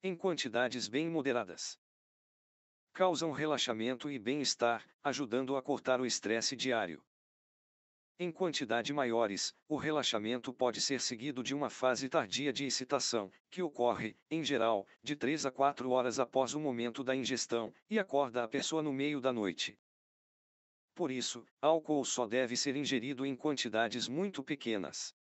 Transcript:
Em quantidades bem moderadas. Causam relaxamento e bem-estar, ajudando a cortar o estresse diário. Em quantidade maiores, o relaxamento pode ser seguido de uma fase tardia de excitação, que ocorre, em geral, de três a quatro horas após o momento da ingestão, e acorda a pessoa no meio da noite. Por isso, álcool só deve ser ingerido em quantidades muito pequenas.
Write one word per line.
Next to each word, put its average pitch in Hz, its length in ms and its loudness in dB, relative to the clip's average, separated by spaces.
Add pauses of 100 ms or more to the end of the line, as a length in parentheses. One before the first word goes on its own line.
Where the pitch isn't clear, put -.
Em 190 140 -2
quantidades 123 720 0
bem 143 200 0
moderadas. 123 680 -2 (1120)
Causam 165 380 2
relaxamento 127 800 0
e 139 80 -6
bem-estar, 117 640 2 (220)
ajudando 131 500 0
a 135 60 0
cortar 127 400 0
o 127 60 0
estresse 113 500 0
diário. 110 480 -2 (1120)
Em 175 140 -2
quantidade 135 580 0
maiores, 117 640 2 (140)
o 151 80 0
relaxamento 123 760 0
pode 123 300 0
ser 131 220 0
seguido 123 400 -4
de 120 120 -2
uma 143 140 -2
fase 127 400 0
tardia 127 460 0
de 135 100 -4
excitação, 123 680 0 (200)
que 185 100 -8
ocorre, 120 560 0 (140)
em 160 120 -2
geral, 113 460 2 (140)
de 147 120 -4
três 147 300 0
a 135 60 2
quatro 135 400 2
horas 123 280 2
após 131 360 2
o 147 40 -2
momento 120 460 -2
da 131 100 0
ingestão, 117 560 -2 (200)
e 220 80 2
acorda 139 440 2
a 113 60 -2
pessoa 143 340 0
no 147 120 0
meio 143 260 0
da 127 100 2
noite. 104 480 -2 (1160)
Por 131 160 0
isso, 120 360 -4 (140)
álcool 156 420 4
só 123 240 0
deve 120 300 0
ser 131 200 0
ingerido 131 500 -2
em 135 100 -2
quantidades 117 720 0
muito 170 340 -4
pequenas. 110 720 -4 (120)